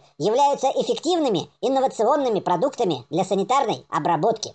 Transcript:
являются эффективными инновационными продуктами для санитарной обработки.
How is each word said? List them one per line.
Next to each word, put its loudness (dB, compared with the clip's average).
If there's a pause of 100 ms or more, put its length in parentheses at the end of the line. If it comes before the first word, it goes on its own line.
(180)
являются 2
эффективными 0 (120)
инновационными 0
продуктами -2
для 0
санитарной 0
обработки. -2